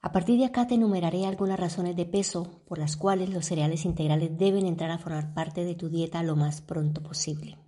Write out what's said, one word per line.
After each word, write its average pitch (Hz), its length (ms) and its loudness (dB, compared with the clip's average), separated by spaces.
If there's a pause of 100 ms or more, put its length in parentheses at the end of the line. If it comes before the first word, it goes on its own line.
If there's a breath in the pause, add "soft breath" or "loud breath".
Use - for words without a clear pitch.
A - 60 -4
partir 226 280 4
de 262 80 6
acá 247 200 2
te 247 80 0
enumeraré 190 520 2
algunas 190 320 0
razones 175 360 -2
de 175 120 -2
peso 180 600 -2
por 165 120 -8
las 151 180 -2
cuales 190 340 0
los 180 160 -4
cereales 156 380 0
integrales 160 520 0
deben 196 300 4
entrar 165 240 -2
a 170 80 -4
formar 151 340 -6
parte 160 320 -4
de 175 120 -4
tu 165 120 -6
dieta 165 360 -2
lo 160 100 0
más 147 260 2
pronto 156 420 -2
posible. - 540 -6 (120)